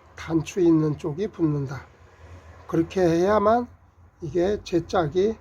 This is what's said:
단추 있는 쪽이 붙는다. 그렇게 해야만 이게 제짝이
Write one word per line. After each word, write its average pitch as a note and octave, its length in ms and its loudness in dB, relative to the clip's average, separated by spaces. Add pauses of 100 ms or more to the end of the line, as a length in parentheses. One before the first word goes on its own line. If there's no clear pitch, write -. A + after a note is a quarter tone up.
(160)
단추 D#3+ 420 -4
있는 D#3 400 4
쪽이 E3+ 300 -6
붙는다. C#3+ 580 -4 (800)
그렇게 E3 340 -2
해야만 G3+ 680 2 (540)
이게 F3+ 420 -2
제짝이 F3+ 760 0